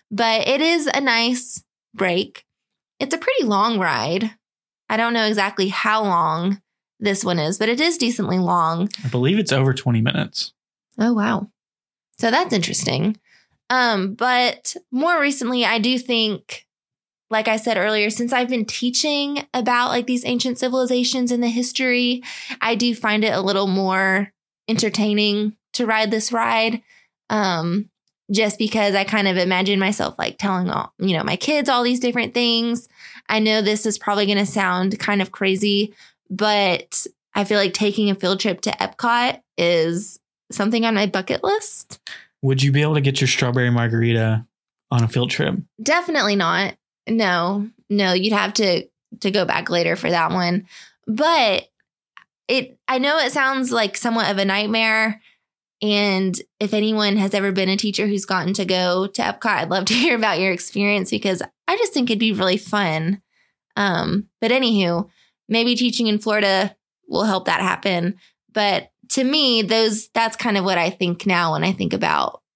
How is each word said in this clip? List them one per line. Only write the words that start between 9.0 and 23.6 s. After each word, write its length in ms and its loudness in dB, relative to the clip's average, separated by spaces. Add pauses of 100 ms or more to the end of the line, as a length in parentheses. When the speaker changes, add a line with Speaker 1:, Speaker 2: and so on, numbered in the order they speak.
Speaker 2:
I 20 -2
believe 320 2
it's 140 0
over 200 4
twenty 280 0
minutes. 500 -2 (460)
Speaker 1:
Oh, 160 2
wow. 340 -2 (720)
So 120 0
that's 240 2
interesting. 600 0 (540)
Um, 460 0
but 600 0 (160)
more 300 0
recently, 420 0
I 160 2
do 180 0
think, 680 -4 (640)
like 180 0
I 80 2
said 220 0
earlier, 320 0
since 240 -2
I've 160 0
been 160 -2
teaching 880 -2
about, 380 0
like, 160 -2
these 180 -2
ancient 340 -2
civilizations 720 0
and 100 0
the 60 0
history, 760 0 (380)
I 160 0
do 200 0
find 280 0
it 100 0
a 80 0
little 260 0